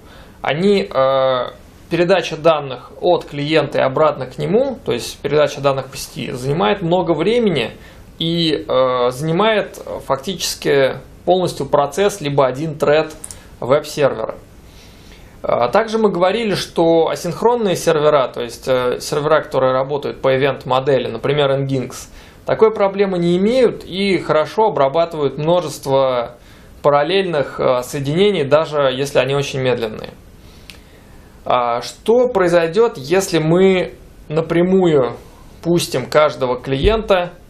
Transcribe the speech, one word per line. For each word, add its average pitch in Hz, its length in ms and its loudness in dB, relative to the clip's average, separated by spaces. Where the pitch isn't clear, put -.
Они, 185 420 0
э, 131 640 0
передача 170 480 0
данных 143 640 0
от 170 240 2
клиента 143 540 -2
и - 20 4
обратно 135 460 0
к - 100 -18
нему, 220 480 0
то - 80 -2
есть - 260 -8
передача 147 400 0
данных 135 280 -2
по 131 100 -16
сети, - 340 -10
занимает 170 500 -2
много 170 320 0
времени, 175 580 0
и, 165 480 0
э, 127 420 2
занимает 175 680 0
фактически 147 920 -2
полностью 180 400 0
процесс 175 560 0
либо 143 240 0
один 143 320 -4
тред 156 380 0
веб-сервера. 127 760 -2
А 117 280 0
также 220 280 0
мы 214 140 2
говорили, 190 420 0
что 165 540 2
асинхронные 196 680 0
сервера, 147 500 2
то - 140 -8
есть, 117 260 -10
э, 127 320 0
сервера, 151 420 0
которые 131 300 0
работают 135 500 -4
по 135 140 4
ивент-модели, 131 720 0
например, 135 440 0
Nginx, 135 420 -4
такой 220 280 2
проблемы 196 460 0
не 175 180 2
имеют 214 480 2
и 190 320 -2
хорошо 151 480 0
обрабатывают 147 720 0
множество 135 1000 0
параллельных, 151 800 0
э, 131 240 2
соединений, 156 600 0
даже 147 500 2
если 139 260 -2
они 135 160 2
очень 139 240 -4
медленные. 113 520 -4
А 120 360 0
что 240 460 0
произойдёт, 180 720 2
если 165 420 0
мы 180 560 2
напрямую 165 840 2
пустим 165 440 0
каждого 127 540 2
клиента, 180 760 0